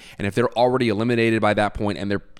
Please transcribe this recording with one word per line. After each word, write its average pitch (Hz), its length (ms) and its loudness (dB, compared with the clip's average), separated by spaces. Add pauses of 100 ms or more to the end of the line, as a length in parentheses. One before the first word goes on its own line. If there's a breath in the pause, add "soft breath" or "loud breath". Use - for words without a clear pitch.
(180 loud breath)
and 101 100 -4
if 101 80 -6
they're 120 220 2
already 127 320 2
eliminated 113 520 0
by 104 120 2
that 104 200 0
point 104 240 -4
and 98 140 -6
they're 98 120 -2 (160)